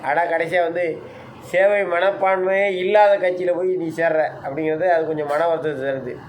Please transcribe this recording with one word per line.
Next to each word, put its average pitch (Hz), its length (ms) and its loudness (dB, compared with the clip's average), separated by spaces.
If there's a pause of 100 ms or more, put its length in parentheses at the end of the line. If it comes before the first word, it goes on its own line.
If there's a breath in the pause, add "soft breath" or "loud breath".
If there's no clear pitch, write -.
ஆனா 151 220 0
கடைசியா 165 360 0
வந்து 165 400 -2 (380 loud breath)
சேவை 202 460 2
மனப்பான்மையே 190 880 0
இல்லாத 202 540 4
கட்சியில 180 260 -2
போய் 185 200 -2
நீ 165 220 -4
சேர்ற 160 320 2 (140)
அப்படிங்கிறது 156 440 -2
அது 165 180 2
கொஞ்சம் 151 220 -4
மன 151 200 0
வருத்தத்தை 147 360 -2
தருது. 131 320 -6 (140)